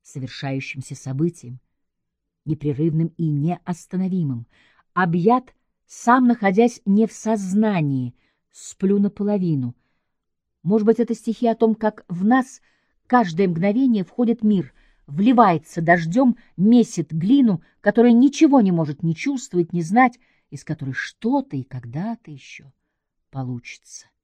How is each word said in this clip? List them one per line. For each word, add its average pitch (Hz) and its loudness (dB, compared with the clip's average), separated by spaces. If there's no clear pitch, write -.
совершающимся 135 -12
событием, 135 -8
непрерывным 156 -2
и 170 -2
неостановимым. 160 -6
Объят, 185 0
сам 247 2
находясь 233 2
не 202 2
в 214 -10
сознании, 185 -2
сплю - -2
наполовину. 196 -2
Может 208 0
быть, 226 2
это 233 -2
стихи 226 -6
о 226 2
том, 226 0
как 214 -6
в 175 -6
нас 247 0
каждое 196 0
мгновение 202 0
входит 233 -2
мир, 202 0
вливается 196 2
дождём, 175 2
месит 214 2
глину, 202 2
которая 233 4
ничего 269 4
не 190 2
может 156 -4
ни 165 -2
чувствовать, 175 -4
ни 175 -2
знать, 240 2
из - -16
которой 135 -8
что-то 269 -4
и 135 -4
когда-то 147 -12
ещё 139 -20
получится. - -12